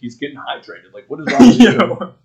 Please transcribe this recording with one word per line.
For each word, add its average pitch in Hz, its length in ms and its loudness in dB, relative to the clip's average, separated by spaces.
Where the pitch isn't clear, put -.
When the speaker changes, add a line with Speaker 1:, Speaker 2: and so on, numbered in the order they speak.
Speaker 1:
he's 117 160 -18
getting 143 200 -14
hydrated. - 560 -20
Like, - 160 -20
what 156 120 -14
is 147 120 -14
wrong 254 140 4
with 240 100 6
Speaker 2:
<laughs> 233 40 0
Speaker 1:
you?" 214 100 4
Speaker 2:
Yo, 123 440 -6